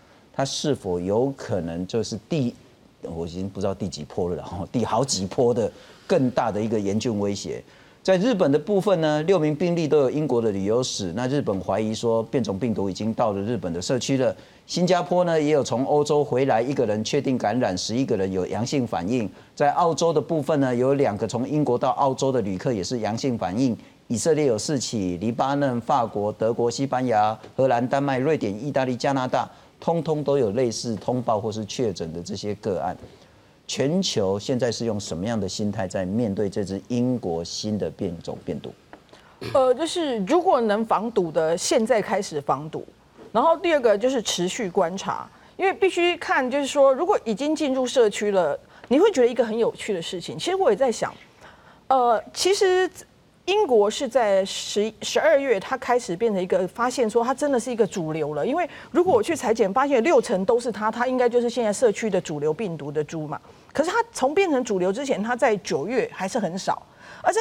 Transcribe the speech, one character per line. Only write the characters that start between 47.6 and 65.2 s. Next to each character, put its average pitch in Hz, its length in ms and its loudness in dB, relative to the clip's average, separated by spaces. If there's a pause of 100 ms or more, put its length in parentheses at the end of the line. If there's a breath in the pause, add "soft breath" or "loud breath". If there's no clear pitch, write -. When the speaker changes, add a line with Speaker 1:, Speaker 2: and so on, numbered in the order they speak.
Speaker 2:
入 262 140 0
社 240 200 4
区 208 220 0
了， 175 280 2 (300 loud breath)
你 262 120 4
会 415 120 8
觉 285 100 2
得 240 60 6
一 254 60 2
个 240 100 2
很 220 140 -2
有 214 140 2
趣 - 240 -6
的 170 40 -4
事 175 220 -6
情。 131 160 -10
其 233 140 -4
实 381 40 0
我 381 140 4
也 214 80 4
在 262 140 2
想， 156 200 -4 (760 loud breath)
呃， 240 360 4 (100)
其 370 200 2
实 370 360 2 (560)
英 403 220 2
国 214 240 4
是 277 160 -4
在 208 380 2
十、 208 460 -4 (100)
十 - 180 -2
二 294 180 6
月， 269 220 2
它 262 180 -4
开 247 220 0
始 196 160 -4
变 226 160 0
成 196 100 0
一 185 60 -2
个 185 200 0
发 240 220 -2
现， 247 200 0
说 233 140 2
它 247 100 0
真 285 180 0
的 254 80 2
是 247 100 -6
一 247 60 -4
个 214 100 4
主 160 280 -4
流 151 200 -4
了。 147 140 -2
因 262 80 -2
为 349 120 -2 (220 loud breath)
如 330 140 2
果 349 100 4
我 226 80 6
去 320 140 0
裁 226 180 0
剪， 233 200 2
发 262 140 2
现 269 140 4
六 277 200 6
成 190 240 -2
都 233 120 4
是 240 140 -2
它， 214 180 -2
它 233 160 -2
应 254 120 -2
该 247 100 4
就 240 140 4
是 233 80 0
现 233 120 -2
在 208 120 0
社 214 180 4
区 220 180 -4
的 185 120 2
主 151 180 -6
流 151 140 0
病 165 240 -6
毒 143 120 -10
的 151 140 -4
株 151 240 -8
嘛。 143 120 -8 (340 loud breath)
可 277 100 2
是 339 80 0
它 427 60 0 (160)
从 269 200 0
变 392 160 4
成 262 140 2
主 208 160 -2
流 180 140 2
之 269 120 -4
前， 196 160 -2